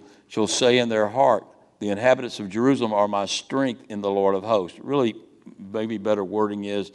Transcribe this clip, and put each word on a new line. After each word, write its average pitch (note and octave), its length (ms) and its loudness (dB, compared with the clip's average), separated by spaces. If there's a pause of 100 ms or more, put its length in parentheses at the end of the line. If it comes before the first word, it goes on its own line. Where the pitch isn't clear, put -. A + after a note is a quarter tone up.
(280)
shall G#2+ 200 -2
say B2 320 4
in A#2+ 100 0
their G#2+ 180 2
heart, B2 380 2 (340)
'The G#2 100 -4
inhabitants A#2+ 520 0
of G2+ 80 -8
Jerusalem A#2+ 440 2
are G#2 140 4
my G2+ 180 -2
strength C3 640 -4
in G#2 140 -8
the G2+ 100 0
Lord G2 240 2
of F#2+ 80 -4
hosts.'" G2+ 360 -2
Really, B2+ 360 -2 (420)
maybe A2 400 -6
better G#2 280 0
wording G#2 400 -2
is, G2+ 300 -6